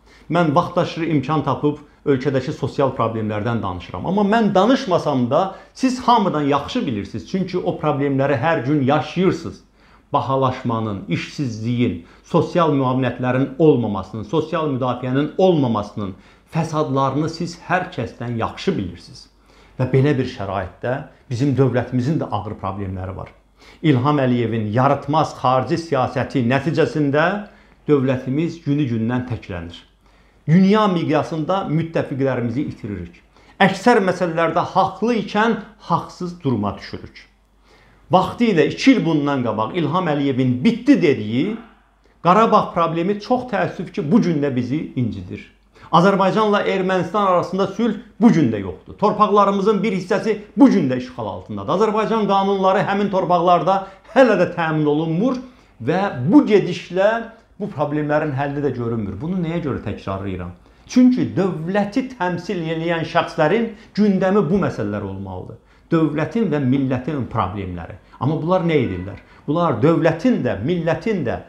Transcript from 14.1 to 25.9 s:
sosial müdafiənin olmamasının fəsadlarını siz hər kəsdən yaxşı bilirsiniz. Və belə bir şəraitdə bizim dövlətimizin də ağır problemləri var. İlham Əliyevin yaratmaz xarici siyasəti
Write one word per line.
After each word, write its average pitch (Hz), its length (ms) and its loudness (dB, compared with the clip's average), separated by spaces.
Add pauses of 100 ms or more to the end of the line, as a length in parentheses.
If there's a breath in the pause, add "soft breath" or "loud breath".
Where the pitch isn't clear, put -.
sosial 156 500 -2
müdafiənin 127 640 -2
olmamasının 117 800 0 (380 soft breath)
fəsadlarını 151 760 -2
siz 175 400 -8
hər 180 240 -2
kəsdən 120 480 -6
yaxşı 131 380 -2
bilirsiniz. 90 480 -10 (500 soft breath)
Və 127 160 -2
belə 135 240 4
bir 127 80 0
şəraitdə 98 680 -6 (360 soft breath)
bizim 131 240 0
dövlətimizin 127 640 0
də 127 160 -4
ağır 104 240 -6
problemləri 95 560 -8
var. 85 160 -12 (540 loud breath)
İlham 143 400 4
Əliyevin 117 500 0
yaratmaz 139 640 2
xarici 127 400 0
siyasəti 131 720 -2